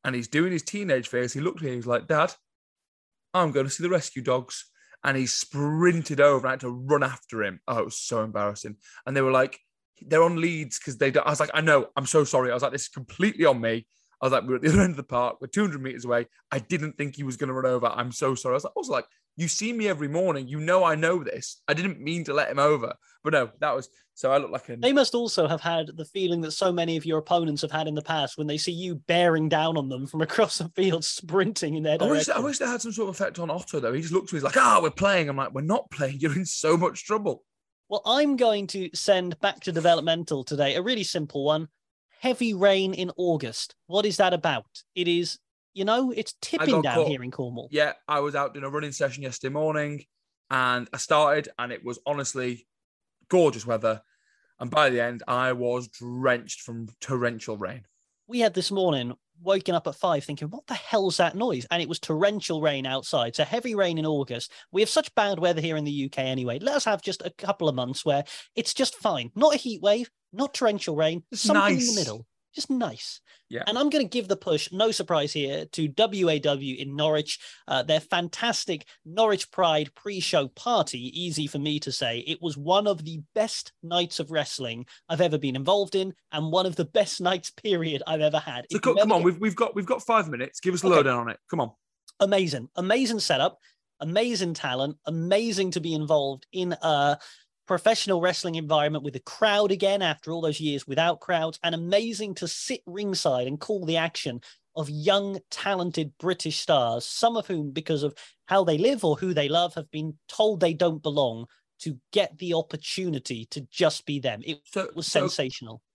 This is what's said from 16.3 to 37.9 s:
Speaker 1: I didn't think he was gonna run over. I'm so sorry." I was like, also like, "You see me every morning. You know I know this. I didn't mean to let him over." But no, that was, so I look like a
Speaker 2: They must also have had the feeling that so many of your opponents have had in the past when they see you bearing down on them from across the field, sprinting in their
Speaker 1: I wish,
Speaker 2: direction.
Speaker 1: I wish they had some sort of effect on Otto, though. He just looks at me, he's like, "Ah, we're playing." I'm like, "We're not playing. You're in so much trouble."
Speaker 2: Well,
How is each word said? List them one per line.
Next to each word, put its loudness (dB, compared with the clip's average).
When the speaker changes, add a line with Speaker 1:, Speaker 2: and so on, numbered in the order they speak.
Speaker 1:
I -2
didn't -4
think -6
he -8
was -6
gonna -4
run -4
over. 2
I'm -2
so 0
sorry." -2
I 2
was -2
like, -10
also -6
like, -2
"You -4
see -2
me -2
every -2
morning. 0
You -6
know 4
I 4
know 2
this. -10
I 4
didn't -2
mean -4
to -4
let 2
him -2
over." 2
But 0
no, 2
that 0
was, -6
so 0
I 6
look 0
like -8
a -8
Speaker 2:
They 4
must 4
also 2
have 0
had -2
the -10
feeling -2
that -4
so 0
many 0
of -6
your 0
opponents 0
have -6
had -2
in -4
the -4
past -2
when -4
they -4
see -4
you -6
bearing 4
down 2
on -2
them -6
from -4
across 2
the -6
field, 0
sprinting -2
in -2
their 2
Speaker 1:
I 2
wish, 2
Speaker 2:
direction. 0
Speaker 1:
I 0
wish -2
they 0
had -2
some -8
sort -4
of -8
effect -4
on -6
Otto, -4
though. -2
He -2
just -6
looks 2
at -6
me, -2
he's -2
like, 2
"Ah, 8
we're 0
playing." 2
I'm -4
like, -4
"We're -6
not 0
playing. -4
You're 0
in -2
so 2
much 0
trouble." -2
Speaker 2:
Well, -4